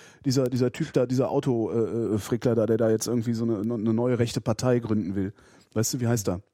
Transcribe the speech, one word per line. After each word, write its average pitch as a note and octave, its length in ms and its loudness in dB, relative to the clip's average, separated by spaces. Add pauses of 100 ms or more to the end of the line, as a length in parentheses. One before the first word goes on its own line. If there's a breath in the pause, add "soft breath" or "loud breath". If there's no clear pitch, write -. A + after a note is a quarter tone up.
(260 loud breath)
dieser, C3 240 2
dieser B2 220 2
Typ - 220 -6
da, C3 120 4
dieser B2+ 240 0
Auto, A#2+ 400 0
äh, G#2+ 460 0
äh, - 20 2
Frickler A#2 380 0
da, A2 100 0
der A2 120 2
da A2+ 120 2
jetzt A2 160 0
irgendwie A#2 300 -2
so A2+ 80 -4
eine, A2+ 160 0
eine A2+ 340 -2
neue A#2+ 240 0
rechte A2+ 240 0
Partei B2 380 2
gründen G#2+ 340 -2
will. G2 180 -2 (420 soft breath)
Weißt A2 200 -2
du, C#3 60 -4
wie A#2+ 80 0
heißt A#2 200 0
er? F#2 140 -2 (120)